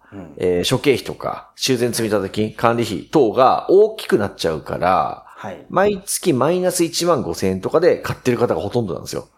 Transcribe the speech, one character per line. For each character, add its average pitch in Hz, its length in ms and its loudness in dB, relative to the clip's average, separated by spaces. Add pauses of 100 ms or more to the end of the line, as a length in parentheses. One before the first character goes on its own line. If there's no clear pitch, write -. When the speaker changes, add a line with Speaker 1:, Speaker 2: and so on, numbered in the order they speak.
(120)
Speaker 1:
う 101 40 -18
ん。 82 220 -16
Speaker 2:
え 90 220 0
ー、 90 40 -2
諸 131 140 0
経 135 160 2
費 104 100 -4
と 78 100 -10
か、 - 400 -10
修 - 220 -2
繕 117 160 0
積 113 160 -2
立 98 220 0
金、 107 220 -4
管 117 240 2
理 117 80 0
費 101 200 -6
等 113 280 4
が 117 380 2
大 208 260 6
き - 100 -12
く 190 120 2
な 98 100 0
っ - 80 -10
ち - 120 -2
ゃ 80 40 0
う 73 100 -6
か 73 160 -8
ら、 82 480 0
Speaker 1:
は - 240 -16
い。 - 180 -16
Speaker 2:
毎 196 340 0
月 - 300 -2
マ 131 200 2
イ 185 80 0
ナ 180 100 0
ス 175 120 0
一 165 220 -2
万 160 180 2
五 85 120 -4
千 95 180 -2
円 95 80 -4
と 123 100 -4
か 151 80 2
で 165 200 4
買 - 180 -6
っ - 20 -20
て 127 120 0
る 120 80 2
方 113 160 2
が 82 80 -2
ほ 101 80 -6
と 123 120 0
ん 107 40 -4
ど 87 80 -6
な - 60 -10
ん - 40 -16
で 80 60 -12
す - 60 -10
よ。 - 220 -10